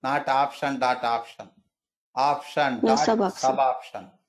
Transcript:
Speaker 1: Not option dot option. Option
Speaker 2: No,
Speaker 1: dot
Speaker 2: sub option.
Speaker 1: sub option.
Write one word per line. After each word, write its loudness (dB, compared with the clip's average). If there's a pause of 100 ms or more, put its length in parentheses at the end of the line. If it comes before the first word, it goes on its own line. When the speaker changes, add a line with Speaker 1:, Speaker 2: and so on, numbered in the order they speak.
Speaker 1:
Not -2
option 0
dot 0
option. -4 (640)
Option 0
Speaker 2:
No, 2
Speaker 1:
dot 2
Speaker 2:
sub 2
option. -2
Speaker 1:
sub 2
option. -2 (180)